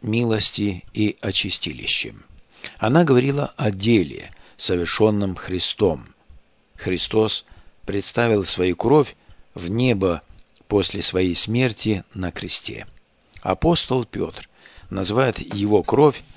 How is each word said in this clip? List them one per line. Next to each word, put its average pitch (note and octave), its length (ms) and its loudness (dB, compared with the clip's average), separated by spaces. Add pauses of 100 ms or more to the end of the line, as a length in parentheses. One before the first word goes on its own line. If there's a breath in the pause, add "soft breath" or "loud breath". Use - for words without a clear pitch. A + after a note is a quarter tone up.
милости A2 800 -2 (100)
и G#2+ 260 0
очистилищем. - 1040 -4 (540 loud breath)
Она C#3+ 240 4
говорила C#3 540 2
о A2 160 0
деле, F#2+ 580 2 (260 soft breath)
совершенном G2+ 800 0
Христом. F2 720 -2 (720)
Христос G#2+ 680 -2 (400 soft breath)
представил G2+ 600 0
свою F2+ 320 0
кровь C3+ 400 2 (380 soft breath)
в F2 140 -10
небо G2 540 0 (460)
после G2 340 0
своей F#2 320 0
смерти A2 720 0 (100)
на F#2 160 -4
кресте. - 560 -8 (540)
Апостол C3 640 0
Петр - 440 -8 (420 soft breath)
называет G#2 480 0
его G#2 440 2
кровь C#3 400 4 (140)